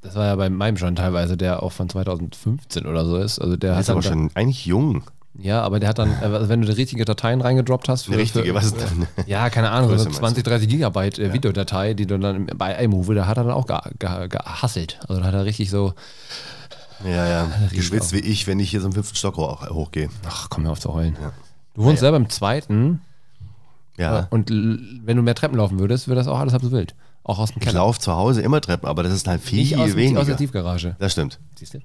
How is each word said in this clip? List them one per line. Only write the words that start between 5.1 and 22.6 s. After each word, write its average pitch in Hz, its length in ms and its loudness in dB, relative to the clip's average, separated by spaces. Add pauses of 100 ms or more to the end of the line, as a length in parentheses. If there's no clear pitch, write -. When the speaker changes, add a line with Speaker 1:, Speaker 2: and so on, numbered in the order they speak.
Speaker 1:
Ja, 101 200 0
aber 104 180 2
der 101 80 2
hat 107 120 0
dann, 107 100 4 (120)
äh, 117 40 -2
also 107 240 2
wenn 117 100 4
du 110 80 2
die 107 60 2
richtige 117 320 -2
Dateien 113 340 0
reingedroppt 127 480 2
hast 127 160 0
für 98 80 -6
Speaker 2:
Eine 104 100 2
richtige, 110 260 2
Speaker 1:
für 90 80 0
Speaker 2:
was 101 100 4
ist 107 120 2
denn? 87 300 0 (180)
Speaker 1:
Ja, 104 240 0
keine 113 200 2
Ahnung, 120 200 4
so 110 60 6
Speaker 2:
Größe 110 100 4
meinst 147 120 -4
du? - 40 -4
Speaker 1:
zwanzig, 117 220 0
dreißig 113 240 2
Gigabyte, 101 520 2
äh, 101 80 0
Speaker 2:
Ja. 92 60 0
Speaker 1:
Videodatei, 101 600 0
die 104 140 -2
du 98 120 0
dann 98 160 0
im, 95 220 -4
bei 95 160 -2 (100)
iMovie, 101 320 4
da 98 120 4
hat 113 100 2
er 120 80 2
dann 120 80 0
auch 135 140 0
ge-, - 100 -2 (220)
ge-, 90 280 -4
gehasselt. - 800 -6
Also 92 140 -2
da 92 60 0
hat 95 80 2
er 98 100 0
richtig 107 240 -2
so 98 240 0 (1120)
Speaker 2:
Ja, 87 220 0
ja. 85 160 2 (180)
Speaker 1:
Richtig 92 160 0
Speaker 2:
Geschwitzt 92 320 0
Speaker 1:
auch. 92 80 0
Speaker 2:
wie - 40 2
ich, 104 260 -2
wenn 98 120 0
ich 98 120 0
hier 104 100 -2
so 92 60 -2
im 98 60 -2
fünften 98 220 -4
Stock 90 220 -2
hoch, 73 320 -6
hochgehe. 78 400 -4 (180)
Speaker 1:
Ach, - 220 -10
komm, 80 160 -4
hör 80 60 -2
auf 76 100 -6
zu - 120 -4
heulen. 80 280 0
Speaker 2:
Ja. 76 100 -8 (440)
Speaker 1:
Du 107 80 0
wohnst 147 180 6
Speaker 2:
Ja, 135 60 6
ja. 147 40 8
Speaker 1:
selber 160 60 6
im 113 120 2
zweiten. 123 720 0 (960)